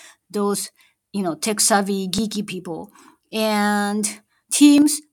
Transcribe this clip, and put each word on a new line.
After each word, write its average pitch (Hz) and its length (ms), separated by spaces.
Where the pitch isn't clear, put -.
those, 202 420
you 196 120
know, 170 100
tech-savvy, 196 760
geeky 208 380
people. 180 460
And 208 880
Teams, 294 500